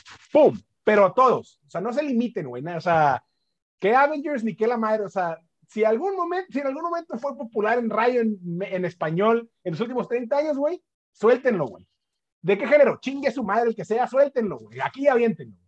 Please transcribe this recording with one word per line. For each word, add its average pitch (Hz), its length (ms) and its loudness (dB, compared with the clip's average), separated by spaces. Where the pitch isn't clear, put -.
¡Pum! 220 260 6
Pero 208 200 6
a 185 80 4
todos. - 540 2
O - 40 -20
sea, 170 120 -8
no 233 100 -4
se 277 100 -2
limiten, 233 460 -2
güey. 123 180 -10
O 170 140 -8
sea, 156 420 2
que 202 160 2
Avengers 285 480 0
ni 214 140 -4
que 214 100 -2
la 240 120 0
madre. 220 260 0
O 185 60 -10
sea, 170 280 -4
si 214 160 -2
algún 277 320 0
momento, 359 340 -4
si 269 100 -6
en 285 60 -4
algún 269 160 -6
momento 339 360 -6
fue 277 180 -8
popular 226 420 -2
en 233 120 -4
radio 233 320 0
en, 214 160 -2
en 180 240 -6
español 190 640 -2
en 180 80 -6
los 156 100 -6
últimos 240 260 -6
treinta 247 300 -4
años, 302 180 -2
güey, 302 260 -4
suéltenlo, 226 540 2
güey. 98 200 -14
¿De 190 160 2
qué 254 100 -4
género? 247 360 4
Chingue 277 280 -4
su 240 140 -6
madre 226 240 0
el 226 80 -4
que 196 80 -8
sea, 233 240 0
suéltenlo, 233 520 0
güey. 110 200 -14
Aquí 254 260 -4
aviéntenlo. 220 600 0